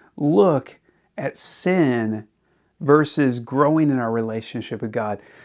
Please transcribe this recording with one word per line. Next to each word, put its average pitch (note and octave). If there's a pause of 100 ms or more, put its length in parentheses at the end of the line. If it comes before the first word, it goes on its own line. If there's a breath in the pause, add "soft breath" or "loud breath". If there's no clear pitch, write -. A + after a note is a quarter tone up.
(160 soft breath)
look D#3+ (360)
at C#3+
sin A#2+ (540)
versus C#3+
growing C#3+
in C3
our A#2
relationship A2+
with A2+
God. G#2+ (240 loud breath)